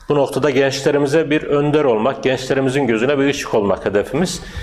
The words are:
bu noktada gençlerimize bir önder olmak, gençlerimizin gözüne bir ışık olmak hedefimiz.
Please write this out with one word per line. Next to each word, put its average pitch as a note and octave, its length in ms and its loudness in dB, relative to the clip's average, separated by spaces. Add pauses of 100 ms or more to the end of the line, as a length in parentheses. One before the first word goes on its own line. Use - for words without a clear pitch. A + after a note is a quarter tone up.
bu D3 60 2
noktada C#3+ 360 0
gençlerimize C#3+ 800 0
bir D#3 120 0
önder D3 420 0
olmak, B2+ 380 0
gençlerimizin C3+ 640 0
gözüne A#2+ 320 2
bir C#3 100 2
ışık - 260 -4
olmak G2+ 320 0
hedefimiz. G#2 560 -2 (200)